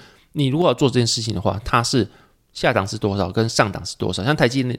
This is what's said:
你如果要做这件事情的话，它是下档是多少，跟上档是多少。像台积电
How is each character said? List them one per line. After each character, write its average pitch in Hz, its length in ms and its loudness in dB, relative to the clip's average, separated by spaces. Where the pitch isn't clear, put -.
你 143 140 0
如 135 120 0
果 175 80 4
要 131 80 6
做 143 120 4
这 127 120 2
件 120 60 4
事 113 160 -2
情 113 120 -4
的 - 80 -4
话， 101 240 0
它 120 180 2
是 117 240 2
下 156 180 0
档 98 160 0
是 107 120 -8
多 101 180 0
少， 92 140 0
跟 113 180 0
上 110 220 0
档 85 120 -8
是 - 140 -12
多 101 160 -4
少。 92 100 -6
像 143 120 2
台 147 120 2
积 135 140 0
电 123 180 -4